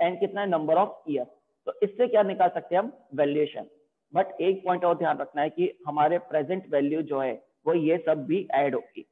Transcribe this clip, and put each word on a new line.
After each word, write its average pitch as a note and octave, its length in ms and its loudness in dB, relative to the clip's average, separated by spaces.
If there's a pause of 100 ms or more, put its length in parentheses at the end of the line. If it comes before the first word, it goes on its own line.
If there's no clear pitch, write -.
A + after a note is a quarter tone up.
N F3+ 160 0
कितना G3+ 220 -2
है, G3+ 60 -2
number D#3+ 300 2
of G#3 160 2 (180)
year। B2+ 140 -2 (420)
तो - 60 -4 (100)
इससे G#3 240 2
क्या G#3 160 4
निकाल F#3+ 260 2
सकते E3+ 260 -4
हैं F#3+ 60 4
हम, A#3+ 100 -4 (240)
Valuation। C#3+ 520 0 (460)
But F#3+ 140 0 (140)
एक F#3+ 240 0
point F3+ 200 0
और E3+ 120 2
ध्यान D3+ 200 0
रखना C#3+ 240 -4
है D#3 80 0
कि F3 220 -2 (160)
हमारे D3+ 300 2 (120)
present D#3 440 -4
value C#3+ 280 2
जो C#3 180 -4
है C3 140 -2 (320)
वो D#3+ 80 2
ये E3 320 2
सब D#3 200 0
भी F3 280 -2
ऐड C3+ 220 2
होगी, - 360 -10